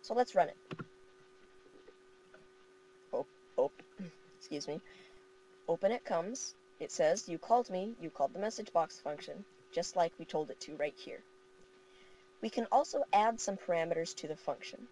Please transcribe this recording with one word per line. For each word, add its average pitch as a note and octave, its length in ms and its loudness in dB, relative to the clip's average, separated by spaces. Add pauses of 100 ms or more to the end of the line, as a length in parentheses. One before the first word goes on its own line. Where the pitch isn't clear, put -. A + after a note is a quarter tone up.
So A3+ 140 -4
let's B3 180 2
run E3+ 160 6
it. - 80 -12 (2500)
Oh, - 140 -2 (320)
oh, - 120 4 (280)
<clears throat> - 400 -14
excuse - 280 -6
me. D3+ 140 -4 (880)
Open F3+ 240 2
it B3 120 -2
comes. F#3 520 -2 (240)
It - 120 -8
says, E3 380 2
"You E3 80 -4
called A#3 320 2
me, G3 320 -4
you E3 80 -6
called C3+ 240 -2
the F3 60 -6
message A3 340 -6
box E3 260 0
function, D3 460 -8 (260)
just - 240 -4
like E3+ 220 2
we D#3+ 80 -10
told D#3 240 -2
it - 120 -10
to D3+ 160 -12
right D3 200 -4
here." - 240 -14 (1200)
We A3 80 -2
can A#3 220 -2
also C#4+ 320 4 (100)
add A3+ 260 6
some G3 180 -4
parameters E3 580 0
to - 120 -8
the D3+ 80 -6
function. - 560 -8